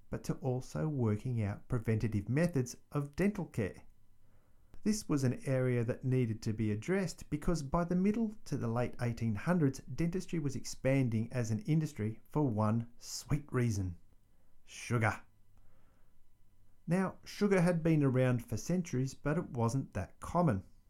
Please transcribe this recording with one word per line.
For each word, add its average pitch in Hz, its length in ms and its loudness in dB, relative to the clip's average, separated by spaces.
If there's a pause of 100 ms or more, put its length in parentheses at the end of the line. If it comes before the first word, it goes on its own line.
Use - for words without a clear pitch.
but 151 140 -8
to 165 120 -4
also 131 520 -4
working 117 560 0
out 101 240 -4
preventative 110 640 0
methods 143 460 0 (180)
of 143 220 -4
dental 196 300 0
care. 104 300 -4 (1080)
This 208 240 0
was 143 160 2
an 120 220 2
area 127 380 2
that 117 220 -2
needed 123 380 2
to 113 100 -2
be 110 180 0
addressed 170 580 -2
because 151 320 0
by 170 220 0
the 175 120 0
middle 208 380 2 (120)
to 151 120 -4
the 113 120 0
late 120 320 0
eighteen 117 340 0
hundreds, 156 460 2 (140)
dentistry 170 440 -2
was 147 160 -2
expanding 123 760 0
as 113 200 -2
an 110 160 0
industry 151 540 0 (100)
for 151 160 2
one 110 400 2 (120)
sweet - 520 -4
reason: 101 420 0 (720)
sugar. 113 540 0 (1700)
Now, 185 280 0 (100)
sugar 196 360 4
had 170 220 4
been 160 200 6
around 127 400 4
for - 140 -4
centuries, 135 560 0
but 151 240 -2
it - 140 -4
wasn't 117 420 0
that - 280 -6
common. 139 420 2 (260)